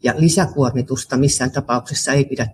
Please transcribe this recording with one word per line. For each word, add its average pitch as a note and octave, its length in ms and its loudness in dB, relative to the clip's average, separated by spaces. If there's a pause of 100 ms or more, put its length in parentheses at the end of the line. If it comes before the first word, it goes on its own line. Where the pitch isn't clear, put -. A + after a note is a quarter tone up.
ja B2 140 0
lisäkuormitusta C#3 1000 0
missään C3 340 2
tapauksessa C3 640 -4
ei C#3 120 4
pidä A#2+ 300 -4